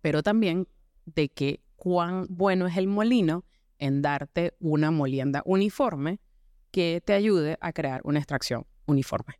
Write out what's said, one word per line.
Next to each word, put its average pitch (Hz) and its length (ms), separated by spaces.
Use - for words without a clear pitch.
Pero 156 220
también 185 440
de 156 240
que - 320
cuán 180 540
bueno 185 360
es 180 120
el 190 100
molino 202 580
en 139 240
darte 143 580
una 156 300
molienda 139 560
uniforme 190 720
que 170 340
te 208 80
ayude 190 480
a 170 120
crear 135 320
una 147 120
extracción 135 480
uniforme 135 540